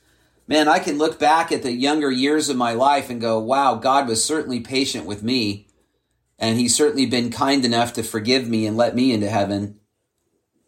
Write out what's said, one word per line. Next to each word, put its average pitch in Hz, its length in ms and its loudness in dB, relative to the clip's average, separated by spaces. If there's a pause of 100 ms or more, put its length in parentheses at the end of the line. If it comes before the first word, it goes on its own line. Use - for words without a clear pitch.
(460)
Man, 151 220 2
I 170 120 4
can 170 180 -4
look 156 200 0
back 160 340 2
at 139 120 -2
the 131 80 -4
younger 139 400 0
years 139 380 0
of 135 80 -2
my 120 160 0
life 139 360 2
and 120 120 -8
go, 113 180 0
"Wow, 127 360 2
God 131 340 0
was 110 140 0
certainly 139 360 -2
patient 131 460 -4
with 101 180 -10
me, 110 440 -2 (680)
and 113 220 0
he's 120 160 2
certainly 147 300 2
been 120 260 0
kind 135 320 0
enough 120 300 0
to 113 100 -4
forgive 117 440 -2
me 110 200 0
and 107 80 -2
let 117 180 2
me 127 200 2
into 104 160 0
heaven." 101 500 -2 (880)